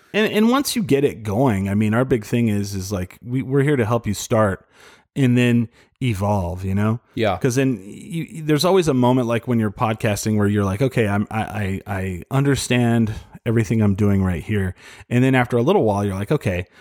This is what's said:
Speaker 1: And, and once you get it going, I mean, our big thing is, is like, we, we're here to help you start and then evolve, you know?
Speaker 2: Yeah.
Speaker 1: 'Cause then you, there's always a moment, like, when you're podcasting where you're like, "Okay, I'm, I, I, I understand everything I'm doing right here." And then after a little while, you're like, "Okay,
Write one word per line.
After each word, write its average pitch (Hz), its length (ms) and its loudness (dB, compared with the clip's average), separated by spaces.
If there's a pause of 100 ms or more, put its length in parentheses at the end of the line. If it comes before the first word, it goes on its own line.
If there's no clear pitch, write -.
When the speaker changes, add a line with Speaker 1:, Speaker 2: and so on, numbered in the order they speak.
(140)
Speaker 1:
And, - 180 2
and 214 180 4
once 262 260 0
you 233 80 -2
get 135 200 2
it 113 200 0
going, 104 460 0
I 98 40 0
mean, 107 200 2
our 123 120 2
big 127 200 0
thing 120 240 0
is, 101 260 -2
is 95 160 -6
like, 92 300 -6
we, 123 200 -6
we're 135 220 0
here 147 140 2
to 117 80 2
help 117 220 -2
you 104 60 -2
start 107 520 0 (500)
and 127 220 2
then 120 300 2 (340)
evolve, 98 640 -2
you 95 100 -2
know? 110 240 0 (160)
Speaker 2:
Yeah. 104 220 0
Speaker 1:
'Cause 123 180 0
then 135 300 0
you, 160 580 -12
there's 151 220 2
always 180 220 4
a 143 60 2
moment, 127 340 4
like, 117 200 -2
when 120 120 2
you're 107 120 0
podcasting 110 680 -2
where 104 100 2
you're 104 180 2
like, 95 160 -2
"Okay, 123 260 0
I'm, 101 220 -2
I, 110 120 -4
I, 98 440 -6
I 95 460 -6
understand 123 800 2 (320)
everything 113 360 0
I'm 104 140 4
doing 101 280 2
right 90 180 -2
here." 98 320 -4 (360)
And 123 140 2
then 131 120 2
after 123 220 0
a 117 40 2
little 170 220 2
while, 104 220 0
you're 95 100 -4
like, 101 160 -4
"Okay, 92 340 -2 (160)